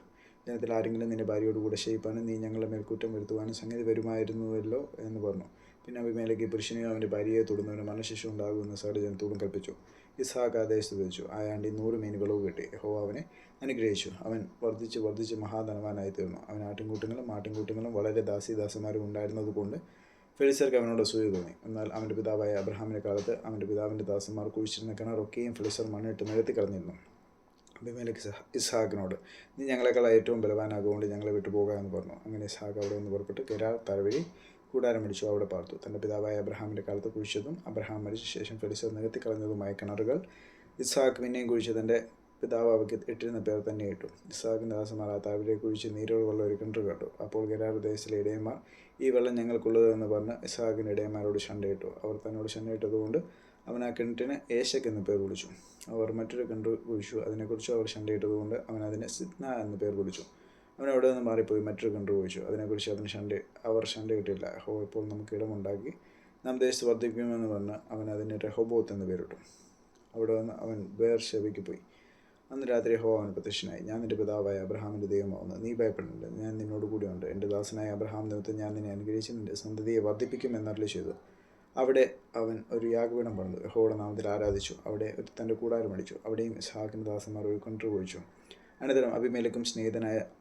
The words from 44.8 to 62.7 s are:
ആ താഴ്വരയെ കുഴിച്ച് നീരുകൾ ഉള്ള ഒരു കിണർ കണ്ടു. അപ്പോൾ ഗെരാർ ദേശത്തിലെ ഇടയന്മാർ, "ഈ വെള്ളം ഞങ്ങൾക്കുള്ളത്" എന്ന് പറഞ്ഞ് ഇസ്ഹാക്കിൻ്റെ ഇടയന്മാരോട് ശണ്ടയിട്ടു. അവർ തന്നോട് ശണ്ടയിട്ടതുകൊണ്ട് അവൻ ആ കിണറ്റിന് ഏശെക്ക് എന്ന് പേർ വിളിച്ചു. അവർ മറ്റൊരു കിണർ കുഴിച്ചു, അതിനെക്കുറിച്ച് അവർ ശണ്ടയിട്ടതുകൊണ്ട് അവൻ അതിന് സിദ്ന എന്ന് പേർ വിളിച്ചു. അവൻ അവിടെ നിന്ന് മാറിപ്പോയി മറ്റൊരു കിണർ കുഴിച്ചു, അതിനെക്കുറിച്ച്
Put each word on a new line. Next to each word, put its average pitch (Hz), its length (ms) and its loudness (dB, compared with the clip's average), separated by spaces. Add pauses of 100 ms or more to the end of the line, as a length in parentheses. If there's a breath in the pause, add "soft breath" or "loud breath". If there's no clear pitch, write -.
ആ 101 80 0
താഴ്വരയെ 104 380 2
കുഴിച്ച് 107 320 -2
നീരുകൾ 110 400 2
ഉള്ള 107 140 2
ഒരു 104 120 2
കിണർ 110 260 -4
കണ്ടു. - 280 -2 (120)
അപ്പോൾ 110 280 -2
ഗെരാർ 110 300 0
ദേശത്തിലെ 107 400 -2
ഇടയന്മാർ, 107 380 0 (440 loud breath)
"ഈ 131 100 2
വെള്ളം 123 240 6
ഞങ്ങൾക്കുള്ളത്" 117 580 6
എന്ന് 110 140 0
പറഞ്ഞ് 107 280 0 (100)
ഇസ്ഹാക്കിൻ്റെ 110 480 0
ഇടയന്മാരോട് 104 460 0
ശണ്ടയിട്ടു. 98 500 -2 (140)
അവർ 107 140 -2
തന്നോട് 110 320 -6
ശണ്ടയിട്ടതുകൊണ്ട് 110 680 0 (480 loud breath)
അവൻ 120 180 -4
ആ 120 60 -2
കിണറ്റിന് 120 460 -2 (160)
ഏശെക്ക് 123 360 2
എന്ന് 107 160 -2
പേർ 104 120 4
വിളിച്ചു. 98 320 -2 (400 loud breath)
അവർ 113 240 0
മറ്റൊരു 117 320 -2
കിണർ 110 300 -4
കുഴിച്ചു, 110 420 -4
അതിനെക്കുറിച്ച് 110 560 -2
അവർ 110 140 2
ശണ്ടയിട്ടതുകൊണ്ട് 107 720 0 (120)
അവൻ 110 160 -4
അതിന് 107 240 -4
സിദ്ന - 380 -8 (140)
എന്ന് 104 160 -4
പേർ 104 180 0
വിളിച്ചു. 98 300 -2 (540 loud breath)
അവൻ 135 120 -2
അവിടെ 131 180 6
നിന്ന് 127 140 4
മാറിപ്പോയി 113 380 4
മറ്റൊരു 107 280 -2
കിണർ 104 240 0
കുഴിച്ചു, 95 280 2
അതിനെക്കുറിച്ച് 104 500 -2